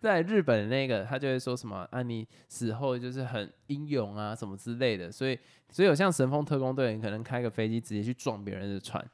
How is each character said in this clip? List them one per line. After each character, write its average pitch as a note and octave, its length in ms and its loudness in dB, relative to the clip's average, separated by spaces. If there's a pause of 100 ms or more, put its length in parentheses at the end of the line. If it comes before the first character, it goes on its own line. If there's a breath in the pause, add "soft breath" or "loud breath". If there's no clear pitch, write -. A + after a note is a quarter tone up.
在 G3+ 220 4
日 G3+ 200 2
本 A2 260 4
那 C3 200 0
个， G#2+ 160 0
他 C3 140 -4
就 C3+ 100 -2
会 C3 100 2
说 B2 160 -2
什 A#2+ 140 -6
么， G2 220 -8
啊， B2+ 120 -2
你 A#2 240 -6 (220 soft breath)
死 A#2 240 -4
后 B2+ 260 0
就 B2 140 -6
是 C3 100 -4
很 A#2 300 -4 (140)
英 C#3+ 200 -4
勇 A2 300 0
啊， G#2+ 180 -4
什 A2 140 -8
么 G2 80 -8
之 A#2 200 -6
类 A#2+ 200 2
的。 F2+ 160 -6
所 C3 160 -2
以， B2+ 100 0 (300 soft breath)
所 - 160 4
以 G3+ 40 10
有 D#3+ 60 8
像 F#3 160 6
神 C3+ 200 4
风 D3 120 2
特 D3 160 0
工 C3 160 0
队， B2+ 220 2
你 A2 60 -6
可 G#2+ 80 -2
能 A2 120 -4
开 B2 200 -4
个 A#2 80 0
飞 A2 180 0
机 A2+ 100 0
直 A#2 160 -4
接 G#2 80 0
去 A#2+ 120 -2
撞 G#2+ 280 -4
别 G2 120 -6
人 G2 180 -6
的 G2 80 -6
船。 - 340 -6